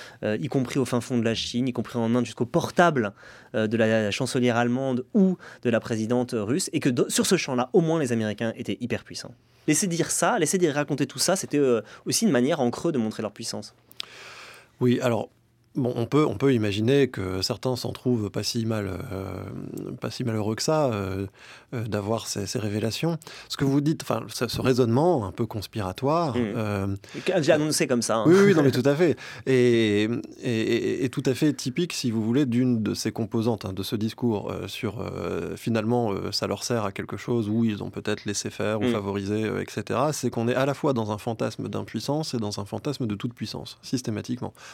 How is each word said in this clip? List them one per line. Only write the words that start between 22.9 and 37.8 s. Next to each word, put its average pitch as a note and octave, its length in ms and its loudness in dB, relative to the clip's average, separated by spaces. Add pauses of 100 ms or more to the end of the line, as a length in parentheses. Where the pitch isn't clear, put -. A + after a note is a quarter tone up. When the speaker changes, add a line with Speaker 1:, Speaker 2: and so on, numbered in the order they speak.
Speaker 2:
Ce - 80 -6
que D3 80 -2
vous C#3 160 2
dites, D3+ 220 0
enfin, A2+ 260 -4
ce, A2+ 200 -4
ce - 120 -4
raisonnement B2+ 640 4
un F#2 60 -4
peu A#2 160 -4
conspiratoire, A2+ 880 -2
Speaker 1:
Mmh. A#2+ 40 0 (180)
Speaker 2:
euh, G2+ 400 -2 (200)
Speaker 1:
Et - 40 -8
que, F3+ 200 2
j'ai D3+ 120 4
annoncé D#3 340 2
comme B2 160 2
ça, A2 140 0
hein. A2+ 100 2
Speaker 2:
Oui, D#3+ 80 10 (120)
oui, G3 80 8
non, D#3 100 6
mais C3 80 6
tout B2 100 0
Speaker 1:
<laughs> C3+ 60 4
Speaker 2:
à C#3+ 80 4
fait. D#3+ 200 4 (300)
Et, A2+ 640 4 (340)
et, - 80 -2
et, A2 540 0
et C3 60 0
tout C#3 160 -4
à C3 80 4
fait D3+ 180 2
typique, E3 400 -4
si - 180 -2
vous A2 140 0
voulez, A#2+ 200 4
d'une B2 380 2
de G2+ 120 0
ces G#2+ 180 -2
composantes, A2+ 520 0
hein, G2 80 -4
de F#2+ 120 -6
ce - 100 -4
discours, A2 560 -2
euh, F2+ 160 -6
sur, G#2 320 -6
euh, F2+ 580 -6
finalement, A2+ 560 0
euh, F#2 200 -4
ça - 160 -2
leur G2 160 -4
sert A2+ 200 -2
à G2 60 -2
quelque G#2 260 -8
chose, A#2 320 -2
ou A#2 160 2
ils G#2 200 0